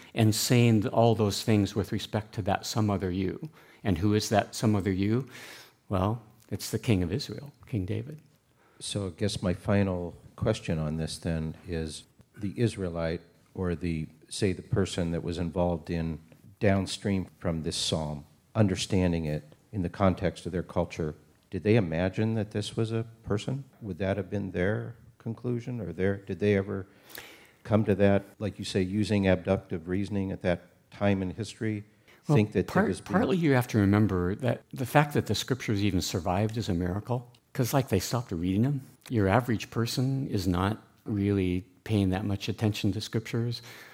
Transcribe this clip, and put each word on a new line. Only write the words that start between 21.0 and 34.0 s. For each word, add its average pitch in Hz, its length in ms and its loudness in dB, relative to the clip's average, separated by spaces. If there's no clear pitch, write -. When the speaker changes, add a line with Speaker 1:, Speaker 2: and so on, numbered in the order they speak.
Speaker 2:
did 98 140 -6
they 107 120 6
imagine 95 600 0
that 110 160 -4
this - 260 -4
was 110 140 -2
a 113 140 -2
person? 131 400 -4
Would 95 160 -8
that 98 200 0
have 92 120 -6
been 98 220 -4
their 107 440 -2
conclusion 120 600 -6
or 87 140 -6
their, 98 240 0
did 98 220 -8
they 104 180 4
ever 98 300 -2
come 107 220 4
to 101 100 4
that, 98 280 6
like 101 180 -4
you 101 80 -8
say, - 160 0
using 98 460 2
abductive 92 600 2
reasoning 98 440 -2
at 92 100 -8
that 87 200 2
time 101 300 2
in 92 100 -4
history, 107 520 -6
Speaker 1:
Well, 151 80 4
Speaker 2:
think 107 180 4
that 90 140 2
Speaker 1:
part-, 190 180 2
Speaker 2:
there 226 40 -2
was - 120 -4
being - 180 -8
Speaker 1:
partly 247 180 2
you 160 160 4
have 123 160 4
to - 80 2
remember 98 580 4